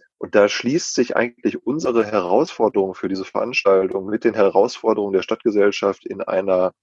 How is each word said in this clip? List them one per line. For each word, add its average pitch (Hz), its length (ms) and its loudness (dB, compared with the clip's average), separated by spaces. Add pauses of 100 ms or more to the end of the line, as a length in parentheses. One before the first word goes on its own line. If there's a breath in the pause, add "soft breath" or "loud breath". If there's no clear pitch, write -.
(180)
und 98 180 -4
da 104 120 6
schließt - 460 -4
sich 120 220 -2
eigentlich 120 500 -2
unsere 127 400 0
Herausforderung 101 880 0
für - 140 -6
diese 95 160 -4
Veranstaltung 98 800 0
mit 107 180 -2
den 110 100 2
Herausforderungen 104 800 2
der 92 100 2
Stadtgesellschaft 101 840 0
in 98 160 -10
einer, 92 500 0 (100)